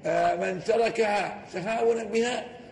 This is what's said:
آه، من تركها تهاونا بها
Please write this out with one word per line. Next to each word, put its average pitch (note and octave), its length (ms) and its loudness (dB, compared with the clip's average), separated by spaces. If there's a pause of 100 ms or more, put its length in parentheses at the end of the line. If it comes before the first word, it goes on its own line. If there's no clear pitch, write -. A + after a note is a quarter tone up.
آه، E3+ 280 4 (180)
من F3+ 120 -6
تركها G#3+ 880 2
تهاونا A3+ 520 0
بها A#3 420 0 (260)